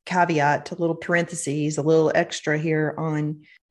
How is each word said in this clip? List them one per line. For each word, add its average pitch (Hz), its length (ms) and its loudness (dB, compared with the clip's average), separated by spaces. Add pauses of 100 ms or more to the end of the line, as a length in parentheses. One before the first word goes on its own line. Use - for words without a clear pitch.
caveat, 160 680 2
a 170 40 -8
little 165 200 -2
parentheses, 156 840 -2
a 143 40 -2
little 156 320 4
extra 165 440 0
here 156 400 0
on, 151 460 -4 (280)